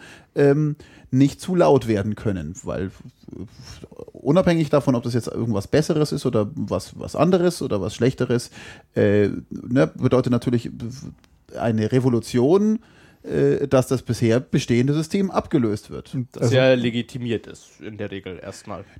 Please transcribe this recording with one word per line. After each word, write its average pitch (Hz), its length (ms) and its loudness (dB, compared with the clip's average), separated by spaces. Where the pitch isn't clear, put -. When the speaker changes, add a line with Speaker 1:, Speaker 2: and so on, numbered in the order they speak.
Speaker 1:
ähm, 147 400 4
nicht 139 300 2
zu 180 140 -4
laut 147 320 4
werden 104 280 0
können, 90 380 -6
weil, 78 240 -6
äh, - 140 -14
unabhängig 165 560 2
davon, 139 260 2
ob 117 80 -2
das 120 100 -4
jetzt 117 140 -2
irgendwas 101 400 -4
Besseres 151 440 2
ist 147 140 -4
oder 113 280 0
was, - 460 -6
was - 160 -10
anderes 175 460 2
oder 104 200 -2
was 90 140 -6
Schlechteres, 123 560 -2
äh, 104 340 4
ne, 135 380 0
bedeutet 127 440 0
natürlich 120 380 0
eine 110 340 0
Revolution, 131 880 2
äh, 143 440 0
dass 131 200 4
das 131 160 -2
bisher 117 360 2
bestehende 127 540 0
System 180 380 -2
abgelöst 117 580 -2
wird. - 240 -14
Speaker 2:
Und 127 200 -6
Speaker 3:
Das - 100 -6
Speaker 2:
also 123 120 2
Speaker 3:
ja 131 180 6
legitimiert 120 720 -4
ist - 340 -20
in 104 160 -14
der 101 140 -8
Regel 95 300 -12
erstmal. 98 440 -14